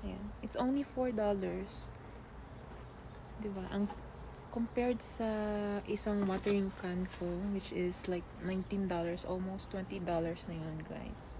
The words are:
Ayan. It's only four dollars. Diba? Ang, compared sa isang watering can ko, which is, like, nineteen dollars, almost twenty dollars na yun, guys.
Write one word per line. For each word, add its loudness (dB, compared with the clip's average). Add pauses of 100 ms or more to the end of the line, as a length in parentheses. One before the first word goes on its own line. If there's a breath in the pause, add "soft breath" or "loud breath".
Ayan. -4 (240)
It's -2
only 4
four 2
dollars. 2 (1500)
Diba? -2
Ang, 4 (640)
compared 4
sa -2 (640)
isang 4
watering 4
can 0
ko, -2 (320)
which -4
is, 0
like, 2 (240)
nineteen 2
dollars, 2
almost -2
twenty -2
dollars 2
na -4
yun, -4
guys. -8